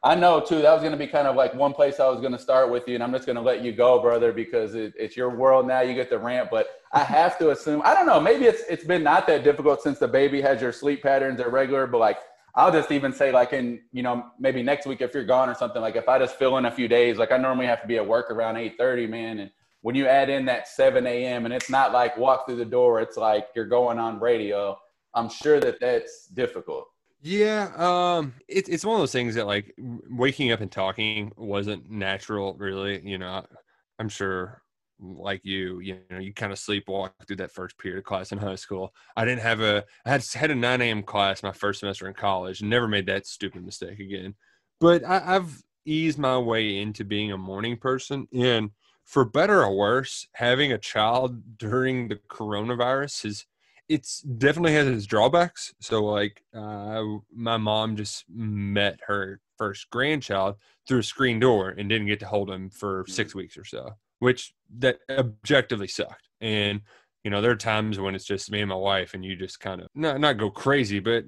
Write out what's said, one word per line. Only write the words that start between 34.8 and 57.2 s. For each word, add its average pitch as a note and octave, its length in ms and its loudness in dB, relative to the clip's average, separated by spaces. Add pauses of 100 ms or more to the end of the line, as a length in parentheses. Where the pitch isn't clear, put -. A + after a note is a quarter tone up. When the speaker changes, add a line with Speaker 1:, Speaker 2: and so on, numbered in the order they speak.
Speaker 2:
like F#2 420 -10
you, F#2 380 -8
you F#2 180 -14 (120)
know, F#2 80 -12
you G2 140 -12
kinda G2+ 220 -8
sleepwalk G2 580 -6 (140)
through G2 100 -10
that F2+ 140 -10
first - 280 -14
period F#2 200 -10
of F#2+ 60 -12
class F#2+ 260 -6
in G2+ 80 -8
high G2 160 -6
school. F#2+ 400 -10 (220)
I A2+ 80 0
didn't A#2+ 160 -2
have A2+ 200 0
a, G#2 240 2 (200)
I A#2 60 -4
had, C#3 140 0
had D3+ 260 -2
a D3 40 0
nine B2 280 0
A A#2+ 80 0
M G#2 120 -4
class G2 400 -2
my G2 100 -6
first G2+ 280 -4
semester G2 260 -8
in G2 80 -12
college F#2+ 460 -4
and G#2 100 -4
never A#2+ 160 2
made G2+ 200 0
that G2 200 -4
stupid F#2 380 -10
mistake F2+ 340 -14
again. G2 360 -12 (440)
But E3+ 260 6
I, F#3 320 0
I've E3 280 -6 (220)
eased D#3 320 -2
my C3 200 0
way A2+ 400 -2
into G#2 260 -8
being G#2 280 -4
a F#2+ 60 -6
morning G2+ 400 -8
person, C3 540 -6
and A#2+ 380 2 (340)
for C3+ 200 2
better E3+ 400 4
or G2 100 0
worse, A2+ 600 0
having B2+ 380 0
a G#2+ 60 -2
child A#2 800 -2
during B2+ 500 -2
the G2+ 80 -6 (120)
coronavirus A#2+ 960 -4
is, G#2+ 220 -8 (420)
it's - 340 -4
definitely D3 500 2
has D3 160 4
its A2 180 -2
drawbacks. C3+ 760 2
So, A2 240 -2
like, G#2 380 -2 (100)
uh, G#2+ 520 -10 (280)